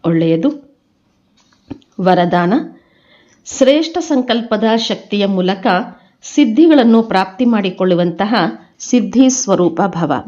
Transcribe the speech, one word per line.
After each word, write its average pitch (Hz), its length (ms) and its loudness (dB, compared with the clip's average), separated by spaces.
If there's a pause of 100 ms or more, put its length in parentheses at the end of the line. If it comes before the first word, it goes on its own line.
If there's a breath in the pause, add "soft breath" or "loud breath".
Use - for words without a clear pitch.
ಒಳ್ಳೆಯದು. 165 440 0 (1500)
ವರದಾನ. 180 520 2 (1040 soft breath)
ಶ್ರೇಷ್ಠ 311 400 2
ಸಂಕಲ್ಪದ 233 640 -2 (120)
ಶಕ್ತಿಯ 208 500 -4
ಮೂಲಕ 185 420 -2 (540 loud breath)
ಸಿದ್ಧಿಗಳನ್ನು 247 840 4
ಪ್ರಾಪ್ತಿ 196 420 -2
ಮಾಡಿಕೊಳ್ಳುವಂತಹ 190 920 0 (440 loud breath)
ಸಿದ್ಧಿ 247 500 2
ಸ್ವರೂಪ 180 580 0
ಭವ. 170 260 -4 (140)